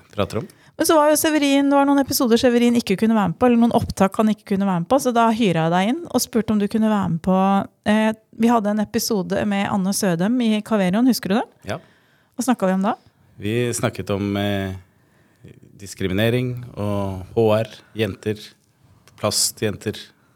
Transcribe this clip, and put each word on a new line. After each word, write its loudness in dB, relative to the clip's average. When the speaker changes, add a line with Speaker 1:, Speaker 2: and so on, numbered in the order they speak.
Speaker 1:
prater -2
om. -8
Speaker 2:
Men -2
så 4
var 4
jo 2
Severin, 2
det 2
var 4
noen 2
episoder 2
Severin 2
ikke 0
kunne 2
være 2
med -4
på, 2
eller 4
noen 4
opptak 0
han 2
ikke -2
kunne 0
være 0
med -6
på, 2
så -2
da 4
hyret 2
jeg 0
deg 2
inn -4
og -2
spurte -4
om 2
du 0
kunne 0
være 0
med -2
på, 2
eh, 2
vi 2
hadde 2
en 0
episode -2
med -2
Anne -2
Sødem 0
i 0
Caverion, 0
husker 0
du 0
det? 0
Speaker 1:
Ja. -6
Speaker 2:
Hva -4
snakket 0
vi 0
om -2
da? -2
Speaker 1:
Vi -4
snakket -4
om, -2
eh, -2
diskriminering -4
og -6
H 2
R, -4
jenter, -4
plass -2
til -4
jenter, -8